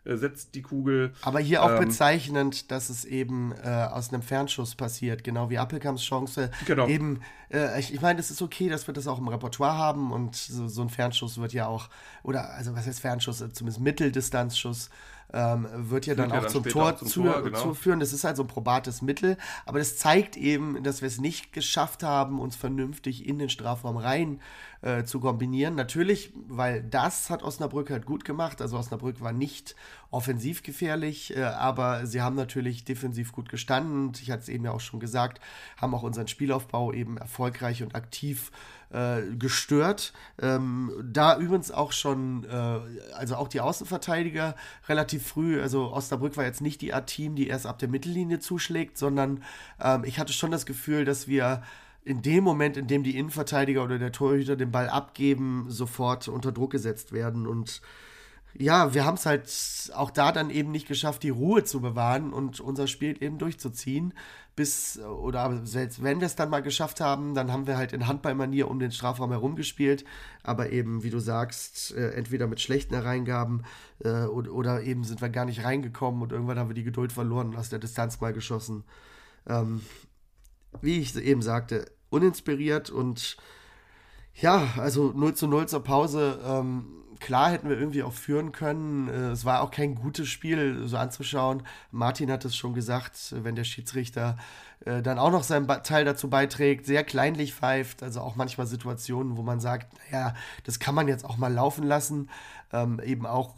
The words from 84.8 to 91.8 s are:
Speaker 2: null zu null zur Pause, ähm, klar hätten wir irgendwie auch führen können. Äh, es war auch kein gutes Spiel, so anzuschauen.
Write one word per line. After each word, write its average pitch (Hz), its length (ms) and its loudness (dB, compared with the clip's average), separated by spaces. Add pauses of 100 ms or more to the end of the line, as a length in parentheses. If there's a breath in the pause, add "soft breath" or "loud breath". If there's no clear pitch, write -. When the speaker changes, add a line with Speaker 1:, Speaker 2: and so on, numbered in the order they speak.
Speaker 2:
null 147 200 4
zu 156 120 0
null 151 200 4
zur 143 160 -2
Pause, 143 640 4
ähm, 127 420 -2 (320)
klar 135 320 4
hätten 156 160 -2
wir 135 100 2
irgendwie 139 260 0
auch 120 100 -6
führen 147 380 0
können. 151 580 -2
Äh, 123 220 -2
es 120 120 -4
war 127 180 4
auch 139 100 -2
kein 143 240 -2
gutes 139 340 -4
Spiel, 139 580 0
so 117 100 -2
anzuschauen. 131 640 0 (280 loud breath)